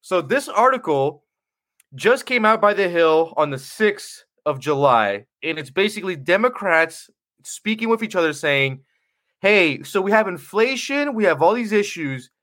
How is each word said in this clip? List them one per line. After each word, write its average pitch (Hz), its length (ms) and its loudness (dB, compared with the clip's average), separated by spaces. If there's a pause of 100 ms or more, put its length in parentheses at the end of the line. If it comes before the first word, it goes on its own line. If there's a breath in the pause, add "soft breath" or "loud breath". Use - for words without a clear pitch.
So 180 200 -2
this 214 280 -2
article 160 720 0 (680)
just 214 320 0
came 240 200 0
out 220 160 4
by 208 120 4
The 190 160 0
Hill 160 480 2
on 147 140 0
the 135 80 -6
sixth - 640 -4 (220)
of 139 120 -2
July, 120 680 2 (180)
and 156 160 -6
it's 135 100 -14
basically 190 460 -2
Democrats 175 920 0 (360)
speaking 220 460 -6
with 226 120 0
each 214 140 -8
other 165 180 0
saying, 139 480 -2 (600)
"Hey, 190 420 2
so 190 180 -4
we 196 80 -2
have 214 180 2
inflation, 247 840 -4
we 220 120 -2
have 156 180 2
all 185 100 4
these 226 180 -4
issues 165 600 -4 (120)